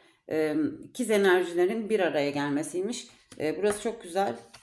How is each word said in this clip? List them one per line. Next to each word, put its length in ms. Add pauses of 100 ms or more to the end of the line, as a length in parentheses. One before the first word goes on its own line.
(300)
e, 240 (300)
ikiz 260
enerjilerin 800
bir 100
araya 300
gelmesiymiş. 760 (340)
E, 180
burası 240
çok 200
güzel. 340 (260)